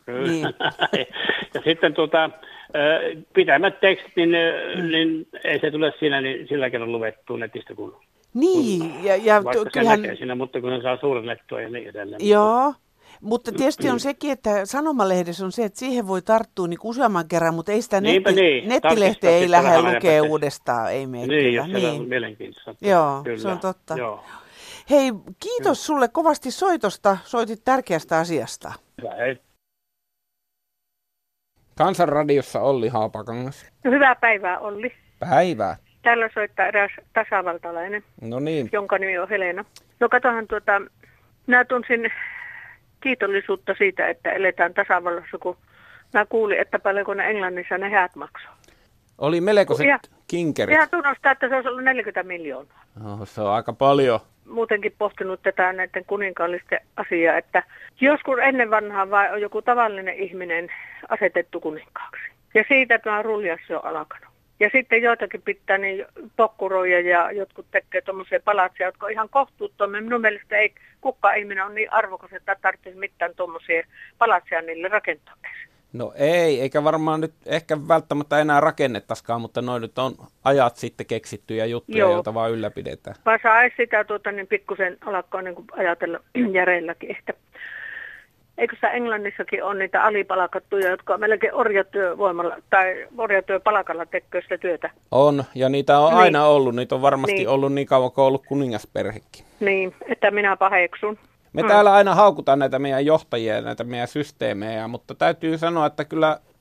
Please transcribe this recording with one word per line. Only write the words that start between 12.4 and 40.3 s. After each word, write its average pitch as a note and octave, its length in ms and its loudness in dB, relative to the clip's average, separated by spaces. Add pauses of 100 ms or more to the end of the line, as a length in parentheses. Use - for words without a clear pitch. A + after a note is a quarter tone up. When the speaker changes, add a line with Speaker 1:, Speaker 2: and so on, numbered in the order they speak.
Speaker 2:
Mutta A#3 320 -4
tietysti C#4 380 0
on A#3+ 100 0
sekin, C#4 320 -4
että G#3 340 -2
sanomalehdessä F#3+ 800 -2
on F#3 80 -6
se, A#3 120 -4
että G3 140 -8
siihen B3 280 -4
voi F#3+ 160 -2
tarttua - 460 0
niinku E3+ 200 -8
useamman A3 400 0
kerran, E3 260 2
mutta E3 180 -4
ei A3+ 100 0
sitä G3+ 180 0
Speaker 1:
Niinpä F#3+ 300 4
Speaker 2:
netti-, F#3+ 120 6
Speaker 1:
niin, D#3 260 4
Speaker 2:
nettilehteen G#3+ 340 4
ei F#3+ 80 6
Speaker 1:
tarkistaa F3 200 2
sitten F3 200 6
Speaker 2:
lähde F3 180 6 (140)
Speaker 1:
vähän B2 120 2
Speaker 2:
lukea D#3+ 180 4
Speaker 1:
enemmän. D3+ 180 4
Speaker 2:
uudestaan, C3 640 -2
ei C3+ 140 -4
mene B2 200 -8
Speaker 1:
Niin, D3 180 2
Speaker 2:
kyllä. A#2+ 120 4
Speaker 1:
jos C3+ 100 -2
siellä F#3 220 -2
on D3 100 -2
Speaker 2:
Niin. A#2+ 100 -8
Speaker 1:
mielenkiintoista. A2 640 -8 (140)
Speaker 2:
Joo, D3+ 360 2
Speaker 1:
Kyllä. A#2 140 -4
Speaker 2:
se G3 100 -6
on F#3 100 -4
totta. F#3 380 -8
Speaker 1:
Joo. A2+ 280 -8 (640)
Speaker 2:
Hei, C4+ 220 6 (280)
kiitos A#4 240 -4
Speaker 1:
Joo. D#4 100 2
Speaker 2:
sulle C#4 340 0
kovasti D#4 420 0
soitosta, A3+ 760 0
soitit A3+ 400 -4
tärkeästä G3 540 0
asiasta. D#3 540 -4 (300)
Speaker 1:
Hyvä, - 120 -10
hei. B2 220 -4 (2500)
Speaker 3:
Kansanradiossa D3+ 840 2
Olli A#2+ 280 2
Haapakangas. A2+ 760 -6 (180)
Speaker 4:
No, B3+ 60 2
hyvää C4+ 240 4
päivää, G3 440 0
Olli. G#3+ 340 -8 (280)
Speaker 3:
Päivää. C3 560 2 (260)
Speaker 4:
Täällä A3+ 320 2
soittaa G#3 320 -2
eräs G3+ 240 0 (220)
tasavaltalainen, F3+ 920 -4 (180)
Speaker 3:
No A2+ 200 -8
niin. D3 320 -4
Speaker 4:
jonka G3+ 260 -2
nimi F#3+ 200 -4
on F#3 100 -6
Helena. F#3+ 360 -4 (360)
No A#3+ 80 2
katohan, A#3 400 0